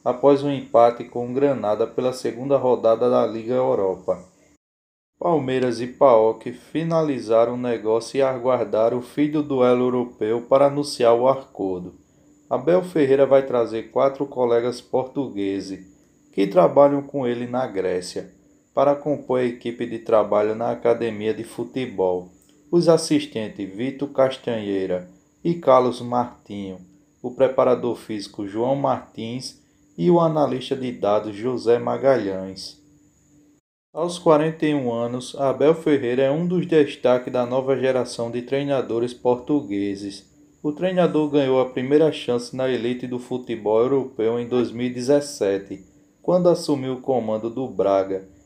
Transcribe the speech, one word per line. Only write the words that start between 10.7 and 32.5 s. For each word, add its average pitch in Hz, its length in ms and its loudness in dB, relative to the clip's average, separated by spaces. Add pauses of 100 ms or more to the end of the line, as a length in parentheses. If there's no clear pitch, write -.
o 120 140 2
acordo. 95 680 -4 (540)
Abel 151 340 0
Ferreira 139 420 2
vai 135 200 4
trazer 113 460 -2
quatro 135 340 0
colegas 123 540 0
portugueses 98 1080 -6 (460)
que 190 160 0
trabalham 143 540 6
com 135 260 -4
ele 120 180 -4
na 123 220 -4
Grécia 92 640 -4 (420)
para 139 220 2
compor 131 460 -4
a 127 40 0
equipe 120 400 -6
de 113 140 -8
trabalho 104 560 2
na 117 160 -4
academia 113 640 -2
de - 100 -10
futebol. 95 840 -4 (420)
Os 170 160 2
assistentes 110 840 0
Vitor 127 380 -6
Castanheira 101 1040 -2 (340)
e 170 120 0
Carlos 127 440 2
Martinho, 113 800 -8 (440)
o 165 100 -10
preparador 123 680 0
físico 101 500 -10
João 120 300 -2
Martins 127 880 -8 (320)
e 170 120 2
o 170 80 6
analista 143 560 0
de 123 160 -6
dados 104 440 -2
José 117 440 0
Magalhães. 117 1000 -2 (1120)